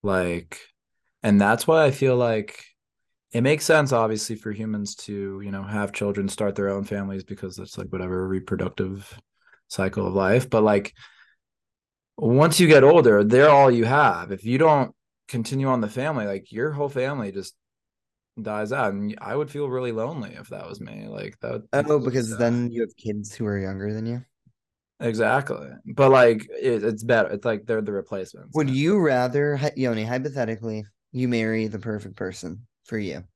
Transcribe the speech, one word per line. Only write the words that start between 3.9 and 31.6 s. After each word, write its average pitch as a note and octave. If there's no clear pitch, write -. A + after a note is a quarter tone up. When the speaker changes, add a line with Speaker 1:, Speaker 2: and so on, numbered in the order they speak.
Speaker 1:
obviously, A2
for G#2+
humans G#2
to, G2
you G2+
know, G2
have G#2
children, G2+
start G2+
their G2
own G2
families, G2
because F#2+
that's, F#2
like, F#2+
whatever F#2
reproductive F#2+
cycle F#2+
of F#2
life. G2
But, A2
like, G#2
once C#3+
you F3
get D3
older, B2+
they're B2+
all C#3
you A#2
have. A#2
If F#2+
you B2
don't D3
continue C3+
on B2+
the G#2
family, B2
like, G2
your B2+
whole C#3+
family C3
just F#2+
dies G#2+
out. A#2+
And G#2
I A2+
would C#3+
feel C#3
really B2+
lonely A2+
if -
that -
was G#2
me. G#2+
Like, G#2
that A#2
would C#3+
Speaker 2:
Oh, D3+
Speaker 1:
be A#2+
Speaker 2:
because B2
Speaker 1:
sad. A2
Speaker 2:
then A#2+
you A#2
have A2
kids G#2
who A2+
are G2+
younger G2
than A2
you? A#2+
Speaker 1:
Exactly. A2+
But, C3+
like, A#2+
it, A#2
it's A2
better. A#2
It's G2+
like G#2+
they're A2
the G#2
replacements. G2
Speaker 2:
Would D3
you D#3
rather, C#3+
hy-, C#3+
Yoni, A#2+
hypothetically, A2+
you B2+
marry A2